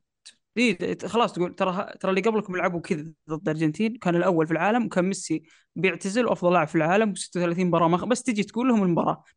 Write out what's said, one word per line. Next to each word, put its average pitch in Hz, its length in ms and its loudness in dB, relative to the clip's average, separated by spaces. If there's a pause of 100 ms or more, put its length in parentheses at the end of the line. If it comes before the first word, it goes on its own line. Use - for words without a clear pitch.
(560)
إيه، 220 220 2
ت-، 180 280 -4
خلاص 214 260 0
تقول، 175 220 -4
"ترى 190 160 0
ه-، 180 280 -6
ترى 190 120 -2
اللي 190 100 0
قبلكم 208 360 0
لعبوا 170 240 -2
كذا 160 320 -6 (180)
ضد 156 180 -6
الأرجنتين، 160 480 0
كان 175 200 0
الأول 170 300 2
في 165 60 -4
العالم 208 340 0
وكان 180 180 0
ميسي 160 380 -4 (340)
بيعتزل 190 500 0
وأفضل 175 260 2
لاعب 160 160 4
في - 60 -4
العالم 185 360 2
وستة 180 300 -6
وثلاثين 175 260 0
مباراة 170 220 4
ما 170 80 4
خ-،" 180 80 -4
بس 233 180 0
تجي 208 200 0
تقول 233 260 -2
لهم 220 140 4
المباراة، 165 420 0 (120)